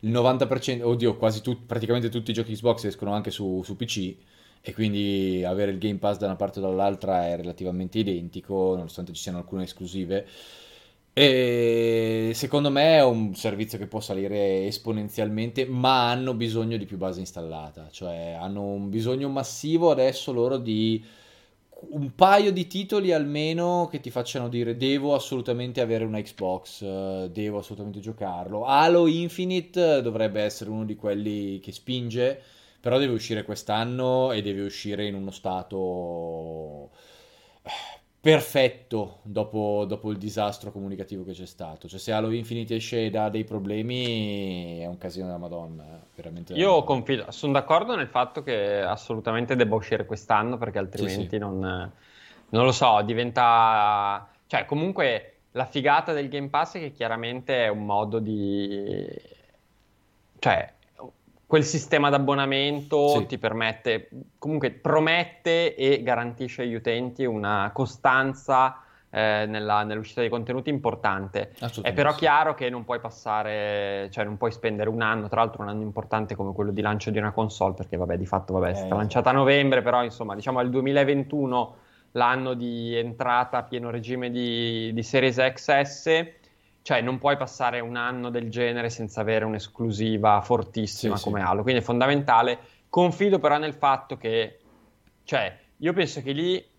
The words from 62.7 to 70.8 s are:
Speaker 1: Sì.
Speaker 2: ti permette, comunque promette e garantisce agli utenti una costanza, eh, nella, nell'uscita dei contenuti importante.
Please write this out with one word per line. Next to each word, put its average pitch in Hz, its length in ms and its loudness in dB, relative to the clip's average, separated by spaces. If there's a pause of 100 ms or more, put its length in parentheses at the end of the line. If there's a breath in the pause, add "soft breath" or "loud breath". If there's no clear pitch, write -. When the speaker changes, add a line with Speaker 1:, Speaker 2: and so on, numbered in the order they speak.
Speaker 1:
Sì. 127 180 4
Speaker 2:
ti 127 100 -6
permette, 110 720 -2 (300)
comunque 147 320 0
promette 165 1040 2
e 131 260 4
garantisce 120 640 -2
agli 120 100 -2
utenti 120 520 -2
una 104 460 0
costanza, 131 1080 2 (300 loud breath)
eh, 107 360 2
nella, 107 360 0
nell'uscita 107 380 -6
dei 117 100 0
contenuti 123 400 -4
importante. 104 880 -2